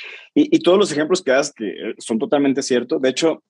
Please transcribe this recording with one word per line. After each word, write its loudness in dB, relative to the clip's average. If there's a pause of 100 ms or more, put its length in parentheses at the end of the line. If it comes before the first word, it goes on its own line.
(340)
y, 2
y 4
todos 4
los 0
ejemplos -2
que -4
das 0
que, -8
eh, -8
son -4
totalmente 0
ciertos. 0
De 2
hecho, -2